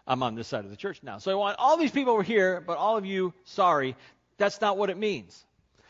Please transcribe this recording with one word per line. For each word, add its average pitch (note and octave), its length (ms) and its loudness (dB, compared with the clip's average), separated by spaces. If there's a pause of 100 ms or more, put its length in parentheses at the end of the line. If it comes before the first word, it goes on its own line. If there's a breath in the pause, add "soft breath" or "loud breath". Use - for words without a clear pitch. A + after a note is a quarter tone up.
I'm C3 160 -2
on A#2 120 -4
this A2+ 140 -10
side A2 160 -6
of G2 60 -16
the G2+ 80 -18
church G3 240 -12
now. G#2 160 -14
"So F#3+ 120 -6
I F#3+ 40 0
want G3+ 240 -2
all D4 180 4
these D#4 160 0
people B3+ 220 2
over G#3 80 2
here, F#3 400 2
but E3+ 160 -4
all G#3+ 180 2
of G3+ 80 -4
you, F#3 300 -2 (100)
sorry." D3 520 2 (420 loud breath)
That's G3+ 240 0
not G3+ 160 2
what G3+ 100 0
it F3 80 -4
means. F3 480 -6 (460 loud breath)